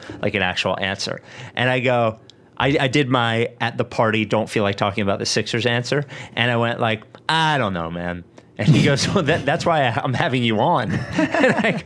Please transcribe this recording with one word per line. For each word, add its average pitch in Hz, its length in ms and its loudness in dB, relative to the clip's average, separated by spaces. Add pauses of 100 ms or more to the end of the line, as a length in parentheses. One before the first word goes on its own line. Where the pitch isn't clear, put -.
(220)
like, 104 120 -4
an 101 80 0
actual 92 380 -2
answer. - 400 -4 (360)
And 123 120 0
I 127 120 0
go, 120 380 0 (380)
I, 139 240 2
I 139 80 2
did 135 220 2
my 117 400 2 (100)
at 120 160 -4
the 120 80 0
party, 110 400 2
don't 107 240 0
feel 110 140 0
like 101 140 0
talking 104 260 0
about 98 160 0
the 107 80 -4
Sixers 117 400 -2
answer. 123 400 0 (280)
And 117 160 2
I 120 60 2
went, 117 240 0
like, 110 220 0 (260)
"I 156 300 2
don't 101 160 0
know, 82 160 -4
man." 87 340 -6 (360)
And 110 80 2
he 139 160 6
goes, 143 240 2
"Well, 196 140 0
that, 151 240 0
that's 156 180 0
why 156 220 2
I, 120 160 0
I'm 135 120 -2
having 131 280 0
you 113 160 2
on." 135 340 2
<laughs> - 80 -2 (380)
And 269 160 4
I 220 320 0